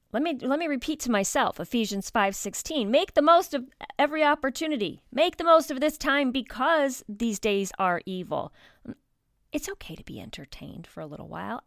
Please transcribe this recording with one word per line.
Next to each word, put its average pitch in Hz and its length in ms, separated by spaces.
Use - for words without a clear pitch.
let 240 120
me, 311 180
let 269 160
me 339 80
repeat 294 360
to 247 100
myself, 208 480
Ephesians 202 500
five 196 260
sixteen, 220 540
"Make 311 240
the 294 80
most 339 320
of 254 160
every 302 240
opportunity. 294 880
Make 339 260
the 349 60
most 320 260
of 262 120
this 302 180
time 277 320
because 269 760
these 208 300
days 196 400
are 180 300
evil." 185 460
It's 302 180
okay 254 260
to - 80
be - 160
entertained - 680
for - 140
a 156 60
little 151 200
while. 196 400